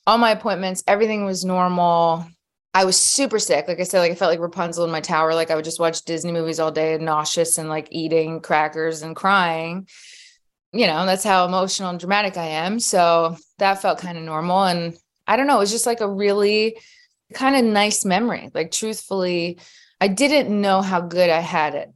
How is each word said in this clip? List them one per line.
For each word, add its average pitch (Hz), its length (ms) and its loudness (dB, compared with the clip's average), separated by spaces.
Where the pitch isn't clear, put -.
all 220 100 6
my 233 140 4
appointments. 190 560 -4
Everything 208 380 2
was 185 200 -4
normal. 175 800 2
I 190 120 4
was 190 140 2
super 233 400 0
sick. 151 280 0
Like 170 140 -4
I - 20 -2
said, 180 160 0
like, 175 120 2
I 175 40 -6
felt 175 160 0
like 175 80 0
Rapunzel 170 460 -4
in 165 60 -2
my 160 100 -4
tower. 160 340 0
Like, 165 160 0
I 160 40 2
would 156 100 -2
just 160 140 -8
watch 165 240 -2
Disney 165 280 -6
movies 165 280 -4
all 160 120 0
day 160 240 0
and 156 100 -6
nauseous 160 520 0
and, 156 100 -6
like, 156 240 -6
eating 160 500 -2
crackers 156 600 -2
and 160 140 -10
crying. 175 720 0
You 208 140 2
know, 165 180 -2
that's 190 180 0
how 185 220 4
emotional 185 440 -2
and 175 100 -8
dramatic 202 380 -2
I 170 80 -6
am. 165 340 -4
So 170 560 2
that 196 240 2
felt 180 180 0
kinda 175 220 -10
normal. 165 420 0
And 170 320 0
I 208 80 4
don't 262 120 2
know, 277 100 4
it - 20 4
was 202 120 2
just, 226 140 -4
like, 233 160 0
a 202 80 -2
really 208 680 0
kinda 269 280 2
nice 208 440 2
memory. 190 480 0
Like, 165 180 -4
truthfully, 180 840 -4
I 196 80 2
didn't 262 420 2
know 196 200 2
how 190 200 -2
good 175 280 2
I 160 120 2
had 156 340 -2
it, 147 200 -8